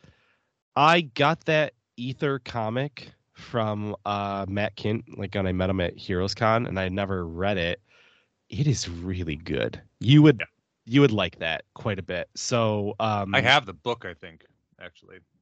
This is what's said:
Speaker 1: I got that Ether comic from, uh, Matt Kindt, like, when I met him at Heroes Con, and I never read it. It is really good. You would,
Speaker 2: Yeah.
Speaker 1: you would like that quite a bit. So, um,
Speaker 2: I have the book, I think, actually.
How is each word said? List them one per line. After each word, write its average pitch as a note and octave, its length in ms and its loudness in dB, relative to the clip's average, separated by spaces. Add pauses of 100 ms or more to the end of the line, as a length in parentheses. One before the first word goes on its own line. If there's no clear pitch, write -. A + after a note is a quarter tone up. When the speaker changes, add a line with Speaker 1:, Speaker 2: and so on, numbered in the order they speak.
(760)
Speaker 1:
I D#3+ 260 6
got D3 440 0
that D#3 280 2 (220)
Ether C3+ 440 -4
comic A#2+ 720 -6 (220)
from, G#2 640 -4 (100)
uh, G2+ 440 -2
Matt G2+ 260 -2
Kindt, A2+ 280 -4 (140)
like, G2 180 -8
when G2 120 0
I F2+ 60 0
met F#2 160 0
him F#2+ 100 0
at F2 180 -2
Heroes G2 380 -4
Con, A2+ 300 2
and F#2 140 -6
I F#2 100 -2
never F#2+ 360 -4
read F#2 320 -2
it. E2+ 220 -2 (680)
It C#3+ 180 -2
is A2+ 220 0
really F2 480 -6
good. C#2+ 440 -4 (200)
You C#3 220 8
would, C#3+ 160 8
Speaker 2:
Yeah. - 60 -6 (400)
Speaker 1:
you B2 160 4
would C3+ 120 6
like F#2+ 260 -2
that D#2+ 240 -4 (120)
quite G2+ 240 -4
a F2+ 40 -10
bit. F2 320 -6
So, G#2+ 640 -2
um, G#2 340 -2
Speaker 2:
I B2+ 80 4
have C3 240 4
the F#2+ 80 -12
book, A#2 320 -6
I F2+ 80 -10
think, E2 320 -20 (360)
actually. F#2 380 -20 (220)